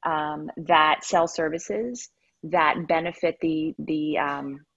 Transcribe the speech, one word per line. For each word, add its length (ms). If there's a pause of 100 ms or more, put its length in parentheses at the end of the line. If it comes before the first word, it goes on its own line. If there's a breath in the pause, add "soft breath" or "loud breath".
um, 500
that 480
sell 240
services 800 (360)
that 440
benefit 540
the, 360
the, 400
um, 460 (120)